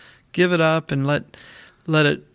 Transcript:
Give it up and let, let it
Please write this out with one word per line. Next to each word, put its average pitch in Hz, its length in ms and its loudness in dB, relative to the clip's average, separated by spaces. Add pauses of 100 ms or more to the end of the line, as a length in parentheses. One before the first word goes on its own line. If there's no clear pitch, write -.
(340)
Give 180 200 2
it 165 80 2
up 160 300 -2
and 139 160 -2
let, 143 160 -2 (640)
let 156 180 2
it 143 180 -2 (120)